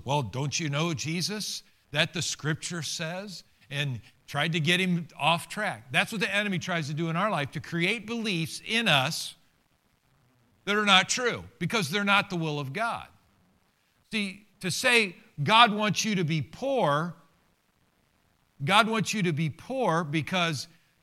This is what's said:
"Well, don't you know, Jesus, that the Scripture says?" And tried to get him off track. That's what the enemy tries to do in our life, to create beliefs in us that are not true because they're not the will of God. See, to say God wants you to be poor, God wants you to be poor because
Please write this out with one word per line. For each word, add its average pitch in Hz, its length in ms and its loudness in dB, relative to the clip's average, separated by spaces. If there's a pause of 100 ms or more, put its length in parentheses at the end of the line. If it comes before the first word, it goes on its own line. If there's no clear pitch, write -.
"Well, 139 160 0
don't 127 380 -4
you 160 100 -2
know, 160 240 -2
Jesus, 175 680 -6 (260)
that 156 240 -2
the 165 80 -4
Scripture 156 640 -6
says?" 175 600 -8 (280)
And 139 300 -4 (260)
tried 151 240 -2
to 170 80 0
get 175 200 2
him 180 280 0 (100)
off 160 320 0
track. 135 420 -6
That's 185 200 0
what 208 100 -4
the 208 100 -2
enemy 202 280 0
tries 165 300 -4
to 160 40 -6
do 165 160 -2
in 160 60 -2
our 202 160 0
life, 147 220 -2
to 156 60 -8
create 190 460 -2
beliefs 208 580 -4
in 226 240 0
us 147 460 0 (1300)
that 202 100 0
are 208 100 2
not 190 240 6
true 208 340 -2 (140)
because 175 320 0
they're 202 140 0
not 202 260 4
the 190 60 -6
will 156 240 -2
of 135 140 -6
God. 190 340 -4 (1040)
See, 202 340 -4 (140)
to 185 100 -4
say 233 460 2 (280)
God 220 280 8
wants 208 340 0
you 220 100 0
to 185 80 0
be 151 200 0
poor, 175 720 0 (1500)
God 208 240 6
wants 220 240 0
you 208 120 0
to 175 100 2
be 156 160 0
poor 185 540 0
because 165 640 -2 (360)